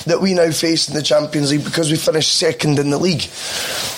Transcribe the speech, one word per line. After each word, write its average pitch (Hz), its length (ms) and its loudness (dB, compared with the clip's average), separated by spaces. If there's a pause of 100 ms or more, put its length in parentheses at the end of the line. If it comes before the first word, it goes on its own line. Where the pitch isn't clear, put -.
that 165 140 2
we 190 140 2
now 170 160 4
face 165 380 0
in 147 60 -6
the 147 80 -2
Champions 147 500 0
League 147 120 0
because 160 260 -2
we 160 60 2
finished 156 400 0
second 151 440 2
in 143 100 0
the 143 80 0
league. 160 240 0 (760)